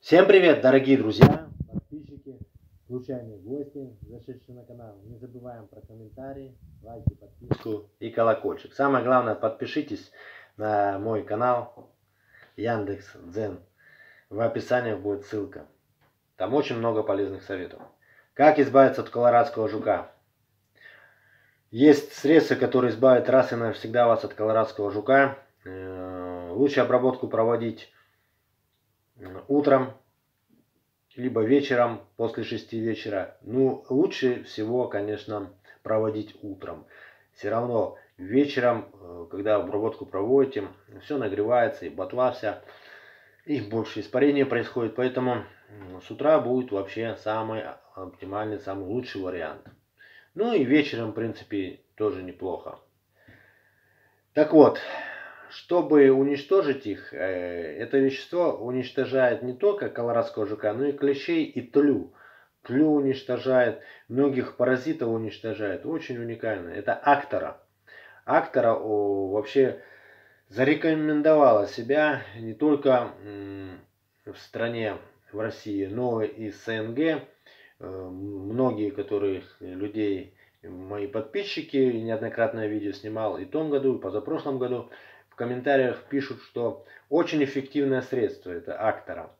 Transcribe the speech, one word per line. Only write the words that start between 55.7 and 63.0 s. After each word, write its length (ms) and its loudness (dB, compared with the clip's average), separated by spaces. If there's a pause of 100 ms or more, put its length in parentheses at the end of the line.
уничтожить 760 2
их, 260 -10
э, 40 -12
это 800 -4
вещество 560 0
уничтожает 880 -2
не 100 -6
только 360 0
колорадского 560 -2
жука, 280 -4
но 120 -2
и 80 -2
клещей, 500 -2
и 180 -6
тлю. 520 2 (500)
Тлю 300 2
уничтожает, 880 0 (260)